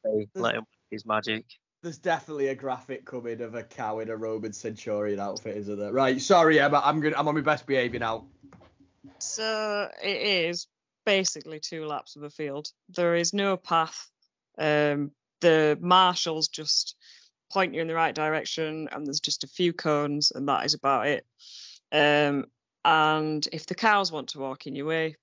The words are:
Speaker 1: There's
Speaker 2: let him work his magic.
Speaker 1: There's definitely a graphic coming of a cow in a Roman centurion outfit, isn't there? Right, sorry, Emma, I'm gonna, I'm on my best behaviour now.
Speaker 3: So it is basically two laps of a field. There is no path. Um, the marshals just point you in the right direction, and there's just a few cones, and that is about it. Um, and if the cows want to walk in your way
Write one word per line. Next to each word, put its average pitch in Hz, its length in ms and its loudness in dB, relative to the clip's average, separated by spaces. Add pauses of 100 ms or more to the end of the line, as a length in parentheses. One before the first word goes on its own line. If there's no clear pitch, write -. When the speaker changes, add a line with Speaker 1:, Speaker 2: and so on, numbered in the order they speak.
Speaker 1:
There's 107 320 -2
Speaker 2:
let 117 200 -2
him 113 60 -4
work 113 60 -14 (240)
his 107 140 -10
magic. 110 400 -4 (360)
Speaker 1:
There's 170 160 -12
definitely 156 500 -4
a 135 80 -2
graphic 131 500 -10
coming 120 360 -10
of 113 140 -10
a 113 80 -10
cow 110 360 -8
in 110 100 -8
a 113 60 -6
Roman 110 380 -6
centurion 104 680 -6
outfit, 101 380 -8
isn't 104 220 -8
there? 104 120 -6
Right, 131 300 2
sorry, 160 380 6
Emma, 143 240 4
I'm 156 180 2
gonna, 151 160 0
I'm 151 100 0
on 147 80 0
my 151 60 0
best 147 260 0
behaviour 123 320 0
now. 113 260 -4 (920)
Speaker 3:
So 214 720 -4 (120)
it - 200 -2 (280)
is 175 180 -6 (380)
basically 180 540 0
two 156 260 -10
laps 147 300 -8
of 147 80 -16
a 147 60 -12
field. 147 400 -8 (200)
There 175 260 2
is 170 180 0
no 196 240 2
path. - 520 -2 (480)
Um, 147 540 2 (300)
the 156 400 6
marshals 175 640 4
just - 480 -4 (560)
point 185 220 2
you 160 80 -2
in 165 60 -2
the 160 80 -4
right 165 200 2
direction, 156 760 -2
and 147 140 -8
there's 143 140 -4
just - 240 -6
a 139 40 -12
few 175 260 0
cones, 147 580 0
and 139 160 -4
that 131 180 2
is 143 80 0
about 135 340 0
it. 147 180 -2 (680)
Um, 147 540 4 (400)
and 156 640 2
if 160 140 -10
the 180 100 -6
cows 202 360 2
want 143 180 -8
to 151 100 -12
walk 135 280 -8
in 135 80 -10
your 139 100 -6
way 160 380 -2